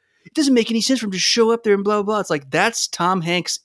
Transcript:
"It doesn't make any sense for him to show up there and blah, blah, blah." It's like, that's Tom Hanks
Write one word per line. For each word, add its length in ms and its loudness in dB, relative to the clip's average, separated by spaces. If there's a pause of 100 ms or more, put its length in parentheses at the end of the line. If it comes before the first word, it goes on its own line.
(260)
"It 100 -14
doesn't 180 2
make 160 2
any 100 0
sense 200 0
for 80 -6
him 60 -6
to 40 -4
show 340 2
up 120 -2
there 100 4
and 100 0
blah, 200 0
blah, 0 -
blah." 160 -2
It's 100 -6
like, 220 -4
that's 360 0
Tom 340 -2
Hanks 440 -4